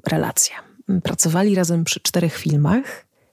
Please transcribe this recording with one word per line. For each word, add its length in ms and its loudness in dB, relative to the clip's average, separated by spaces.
relacja. 480 -2
Pracowali 520 2
razem 300 2
przy 160 -4
czterech 360 -2
filmach. 720 0